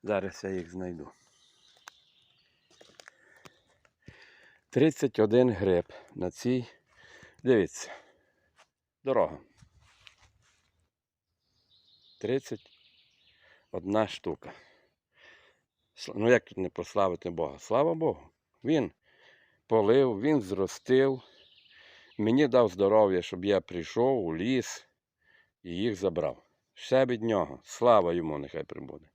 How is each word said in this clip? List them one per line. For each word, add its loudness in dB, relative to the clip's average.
Зараз -4
я -6
їх -8
знайду. -10
Тридцять 2
один 6
гриб 2
на -4
цій, -4
дивіться, 2
дорога. 0
Тридцять -6
одна -2
штука. -10
Сл-, -14
ну 0
як 6
тут -14
не -4
прославити -2
Бога? -6
Слава 0
Богу! -4
Він 0
полив, 2
він 2
зростив. 0
Мені 2
дав 4
здоров'я, 4
щоб -10
я 2
прийшов -2
у -4
ліс -4
і -14
їх -2
забрав. -4
Все 0
від -6
нього. -2
Слава 4
йому -4
нехай -10
прибуде. -16